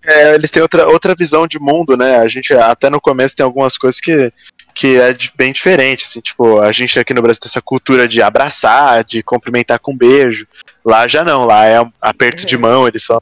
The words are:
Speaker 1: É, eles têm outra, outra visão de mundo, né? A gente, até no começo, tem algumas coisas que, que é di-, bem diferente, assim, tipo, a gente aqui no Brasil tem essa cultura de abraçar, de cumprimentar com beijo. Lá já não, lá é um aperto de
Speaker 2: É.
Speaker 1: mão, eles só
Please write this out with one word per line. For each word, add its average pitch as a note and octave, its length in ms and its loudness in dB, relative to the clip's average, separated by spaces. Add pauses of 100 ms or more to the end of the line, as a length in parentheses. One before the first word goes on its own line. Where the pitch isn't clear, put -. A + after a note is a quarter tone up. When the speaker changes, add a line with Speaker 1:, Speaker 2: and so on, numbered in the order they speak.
Speaker 1:
É, D3+ 320 4
eles D3+ 160 0
têm E3 100 0
outra, E3 280 2
outra E3 260 2
visão E3 320 -2
de D#3 120 -10
mundo, C#3+ 380 0
né? B2+ 220 2
A A2+ 100 2
gente, B2+ 240 -6
até A#2+ 380 2
no D3 100 -2
começo, C3 340 -2
tem C#3 100 -2
algumas C3 340 -2
coisas B2+ 220 -2
que, C#3+ 300 -2 (440)
que C3 260 0
é B2 140 2
di-, - 200 -10
bem C3 180 -2
diferente, C3+ 520 0
assim, - 160 -12
tipo, A2+ 400 0
a G#2 120 2
gente B2 260 -2
aqui B2 160 -2
no A#2+ 80 0
Brasil A#2 180 0
tem - 80 -12
essa - 140 -8
cultura B2+ 440 0
de A2+ 140 -2
abraçar, B2 840 0
de A2+ 200 -8
cumprimentar A#2+ 560 -4
com C#3 180 -10
beijo. B2 500 2 (380)
Lá A2+ 240 2
já D3+ 160 -2
não, C#3 220 0
lá G#2+ 180 4
é A2+ 160 4
um A#2 100 -2 (100)
aperto A#2+ 440 -4
de B2+ 120 -4
Speaker 2:
É. - 20 -6
Speaker 1:
mão, A#2+ 280 2
eles A2+ 180 -6
só A2+ 180 -2